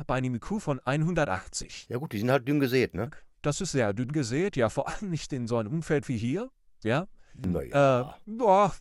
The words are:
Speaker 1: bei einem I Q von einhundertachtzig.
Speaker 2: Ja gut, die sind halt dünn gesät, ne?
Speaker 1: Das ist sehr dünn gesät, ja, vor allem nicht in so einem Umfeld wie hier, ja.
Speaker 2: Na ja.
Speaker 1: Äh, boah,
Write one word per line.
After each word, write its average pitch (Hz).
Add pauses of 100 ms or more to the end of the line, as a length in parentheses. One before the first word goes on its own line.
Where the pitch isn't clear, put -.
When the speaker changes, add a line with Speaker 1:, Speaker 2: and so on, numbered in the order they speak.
Speaker 1:
bei 139
einem 127
I 117
Q 202
von 143
einhundertachtzig. 147
Speaker 2:
Ja 117
gut, 147
die 110
sind 117
halt 131
dünn 147
gesät, 127
ne? 110 (320)
Speaker 1:
Das 147
ist 190
sehr 117
dünn 117
gesät, 151
ja, 117
vor -
allem 208
nicht 156
in 127
so 117
einem 107
Umfeld 156
wie 127
hier, 156 (320)
ja. 131 (280)
Speaker 2:
Na 90
ja. 135
Speaker 1:
Äh, 127 (220)
boah, 208